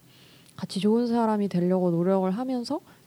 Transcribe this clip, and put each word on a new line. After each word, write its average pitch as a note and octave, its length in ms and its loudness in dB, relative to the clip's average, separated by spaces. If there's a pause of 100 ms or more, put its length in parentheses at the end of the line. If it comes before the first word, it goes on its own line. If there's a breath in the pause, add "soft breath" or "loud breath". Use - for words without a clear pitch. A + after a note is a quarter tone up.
(560 loud breath)
같이 - 240 -8
좋은 A3 280 2
사람이 A3 400 0
되려고 F3+ 440 2
노력을 F#3 380 2
하면서 B3+ 520 -4 (260 loud breath)